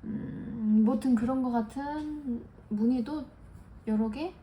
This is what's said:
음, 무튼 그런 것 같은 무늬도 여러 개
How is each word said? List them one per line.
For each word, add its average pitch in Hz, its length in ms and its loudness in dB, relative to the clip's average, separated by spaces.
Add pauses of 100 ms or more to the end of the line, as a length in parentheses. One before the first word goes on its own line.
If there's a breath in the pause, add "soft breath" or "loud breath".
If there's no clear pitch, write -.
음, 214 800 2
무튼 247 300 4
그런 247 280 2
것 247 80 0
같은 277 920 -4 (260)
무늬도 247 560 0 (640)
여러 220 240 2
개 311 320 -6